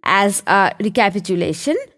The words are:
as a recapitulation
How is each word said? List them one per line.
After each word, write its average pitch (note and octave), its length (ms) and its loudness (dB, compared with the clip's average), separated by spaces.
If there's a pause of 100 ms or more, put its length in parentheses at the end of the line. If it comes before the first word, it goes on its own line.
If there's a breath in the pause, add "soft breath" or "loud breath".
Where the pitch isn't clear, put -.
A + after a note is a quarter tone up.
as G3 420 2
a F#3+ 340 4
recapitulation G3+ 960 -2 (220)